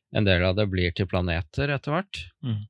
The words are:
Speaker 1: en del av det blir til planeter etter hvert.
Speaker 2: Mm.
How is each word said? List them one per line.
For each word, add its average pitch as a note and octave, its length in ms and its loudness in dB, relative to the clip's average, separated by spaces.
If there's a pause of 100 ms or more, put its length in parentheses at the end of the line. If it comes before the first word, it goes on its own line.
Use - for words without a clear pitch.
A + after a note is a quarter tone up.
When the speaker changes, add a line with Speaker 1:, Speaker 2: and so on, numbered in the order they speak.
(120)
Speaker 1:
en G#2+ 120 2
del F2+ 200 4
av F#2 120 2
det G#2 140 0
blir F2+ 240 0
til G2 120 0
planeter F2+ 600 -2
etter D3 240 -4
hvert. F#3 260 -4 (240)
Speaker 2:
Mm. A2 280 -4